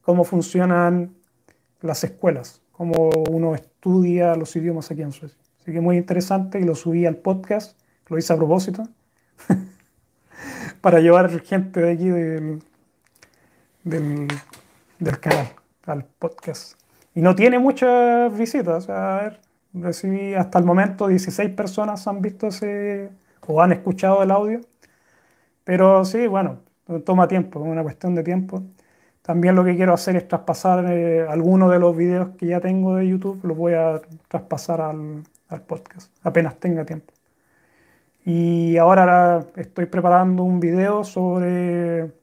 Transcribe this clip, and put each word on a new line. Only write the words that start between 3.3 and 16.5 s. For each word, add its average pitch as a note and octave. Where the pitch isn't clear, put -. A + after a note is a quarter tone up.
estudia F3
los D#3+
idiomas E3
aquí D#3
en C#3+
Suecia. -
Así F3
que E3+
muy F3
interesante F#3+
y F#3
lo E3+
subí E3+
al E3
podcast, F#3+
lo E3
hice E3
a -
propósito, F#3
<laughs> -
para E3+
llevar E3+
gente F#3+
de E3+
aquí F3
del, D#3+
del, D3
del D#3
canal D#3
al C#3+
podcast. -